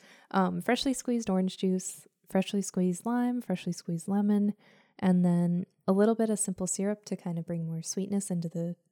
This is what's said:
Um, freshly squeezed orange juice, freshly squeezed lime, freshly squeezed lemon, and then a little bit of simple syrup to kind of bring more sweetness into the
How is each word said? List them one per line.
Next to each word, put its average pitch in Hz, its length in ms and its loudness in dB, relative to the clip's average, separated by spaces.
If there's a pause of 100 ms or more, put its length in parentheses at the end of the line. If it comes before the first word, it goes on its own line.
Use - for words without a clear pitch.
(300)
Um, 180 320 2
freshly 247 320 2
squeezed 240 340 -2
orange 185 300 0
juice, - 480 -2 (240)
freshly 196 320 0
squeezed 180 420 -2
lime, 247 380 -2
freshly 180 300 -4
squeezed 170 360 -6
lemon, 208 460 2 (440)
and 180 260 4
then 175 420 2 (200)
a 190 60 4
little 208 220 4
bit 220 160 2
of 208 80 0
simple 190 280 -4
syrup 208 400 -4
to 190 100 -4
kind 175 220 -6
of 165 80 -6
bring 165 200 -4
more 160 160 -6
sweetness 196 480 -4
into 170 180 -2
the 170 260 -4 (180)